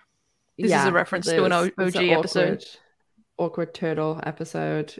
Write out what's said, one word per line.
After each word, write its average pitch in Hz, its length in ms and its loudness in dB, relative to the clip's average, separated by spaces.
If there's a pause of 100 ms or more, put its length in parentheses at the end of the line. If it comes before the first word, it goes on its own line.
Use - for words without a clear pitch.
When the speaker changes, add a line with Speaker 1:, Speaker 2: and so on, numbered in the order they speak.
(600)
Speaker 1:
This 185 140 4
is 139 100 4
a 185 60 2
Speaker 2:
Yeah, - 0 -
Speaker 1:
reference 175 420 0
to 175 120 4
an 185 60 2
Speaker 2:
there's, - 20 2
Speaker 1:
O-, 175 120 2
Speaker 2:
it's 190 120 -6
an 190 80 0
Speaker 1:
O 185 40 0
G 180 240 2
episode. 180 440 2
Speaker 2:
awkward, - 80 -14 (720)
awkward 165 360 -4
turtle 160 500 -2
episode. 156 760 -6